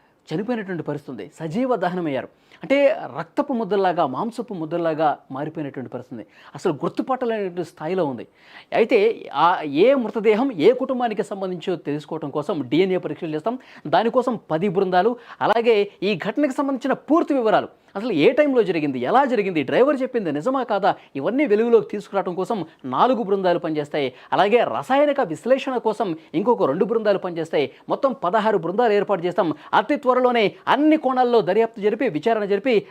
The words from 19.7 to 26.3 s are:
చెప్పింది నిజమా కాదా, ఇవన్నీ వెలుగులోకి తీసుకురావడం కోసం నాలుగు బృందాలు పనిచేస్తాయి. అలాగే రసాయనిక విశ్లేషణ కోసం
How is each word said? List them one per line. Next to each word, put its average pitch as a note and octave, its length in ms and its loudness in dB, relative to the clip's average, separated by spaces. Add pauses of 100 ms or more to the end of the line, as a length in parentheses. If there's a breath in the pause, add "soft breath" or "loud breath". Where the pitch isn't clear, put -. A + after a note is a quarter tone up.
చెప్పింది A3+ 300 -4
నిజమా A#3+ 300 -2
కాదా, G3 320 0 (220 loud breath)
ఇవన్నీ G#3+ 300 0
వెలుగులోకి G#3+ 420 4
తీసుకురావడం G3 460 -6
కోసం F#3 300 -4 (200 loud breath)
నాలుగు G3+ 380 2
బృందాలు F#3 360 0
పనిచేస్తాయి. D3+ 540 -4 (200 loud breath)
అలాగే G3+ 320 4 (140)
రసాయనిక C#4 420 0
విశ్లేషణ B3+ 560 -2
కోసం G#3+ 400 -2 (180 loud breath)